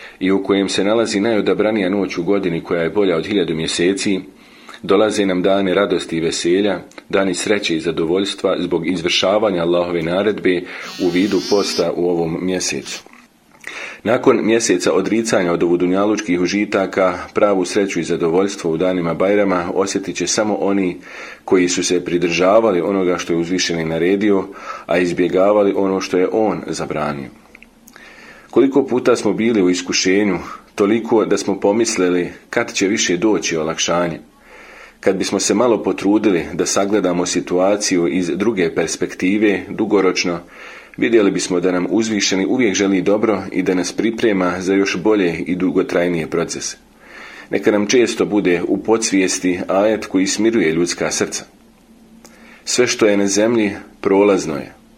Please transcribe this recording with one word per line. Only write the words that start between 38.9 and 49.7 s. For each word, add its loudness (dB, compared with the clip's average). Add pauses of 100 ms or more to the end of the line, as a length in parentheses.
dugoročno, 0 (580)
vidjeli 4
bismo -2
da 0
nam -2
Uzvišeni 0
uvijek 0
želi 2
dobro 0 (100)
i -2
da 0
nas -2
priprema 0
za 0
još 0
bolje 0
i -4
dugotrajnije 0
procese. -6 (720)
Neka 0
nam 2
često 2
bude 2
u 0
podsvijesti 0
ajet 0